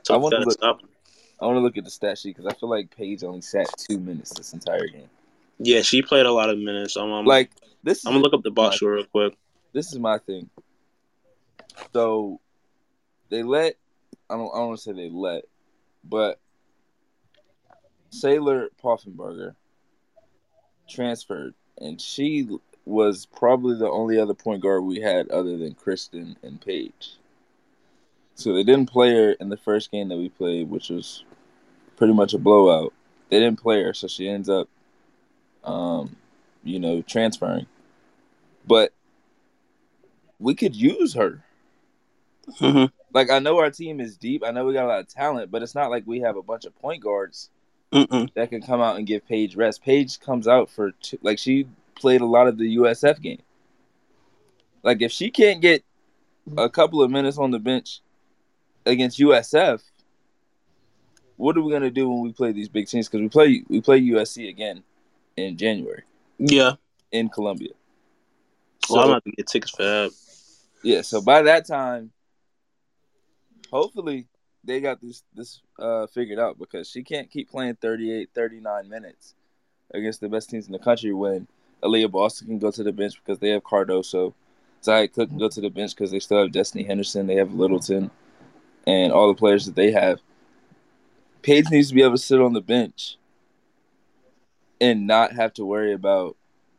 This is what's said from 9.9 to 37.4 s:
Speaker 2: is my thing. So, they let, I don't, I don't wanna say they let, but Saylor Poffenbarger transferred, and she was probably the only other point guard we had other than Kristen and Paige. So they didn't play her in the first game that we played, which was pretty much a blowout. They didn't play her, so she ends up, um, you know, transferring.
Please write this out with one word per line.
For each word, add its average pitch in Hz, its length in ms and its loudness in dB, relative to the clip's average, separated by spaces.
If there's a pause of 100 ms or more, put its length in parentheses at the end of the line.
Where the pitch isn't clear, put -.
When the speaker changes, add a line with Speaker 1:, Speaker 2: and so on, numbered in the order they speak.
Speaker 2:
is 135 60 -12
my 110 200 -2
thing. 92 300 -14 (1400)
So, 110 480 -2 (880)
they 113 140 -6
let, 147 340 0 (540)
I 113 60 -8
don't, 113 140 -8
I - 80 -8
don't 117 80 -2
wanna 113 120 -8
say 107 140 -14
they 87 180 -12
let, 87 340 -8 (580)
but 107 380 -4 (1700)
Saylor 139 580 0 (140)
Poffenbarger 98 720 -8 (1300)
transferred, 113 640 -10 (240)
and 78 220 -14
she 143 480 -4 (360)
was 104 420 0
probably 123 500 0
the 110 140 -2
only 110 280 -2
other 104 160 0
point 104 280 -8
guard 95 220 0
we 92 160 -6
had 92 300 -2
other 87 260 -4
than 78 180 -10
Kristen 85 680 -10
and 69 180 -18
Paige. 80 540 -12 (1200)
So 110 160 -4
they 95 100 0
didn't 127 280 4
play 123 240 4
her 110 180 6
in 95 160 -8
the 104 80 -8
first 107 340 -4
game 101 180 -8
that 90 80 -8
we 90 120 -6
played, 87 420 -6
which 87 200 -10
was - 340 -12 (720)
pretty 110 160 4
much 104 220 2
a 98 40 0
blowout. 92 540 6 (380)
They 104 100 4
didn't 113 200 2
play 107 220 0
her, 92 120 -4
so - 120 -12
she 92 220 -10
ends 101 200 -8
up, 95 200 -2 (960)
um, 82 520 -8 (460)
you 92 160 -8
know, 85 240 -4
transferring. 107 640 -4 (1000)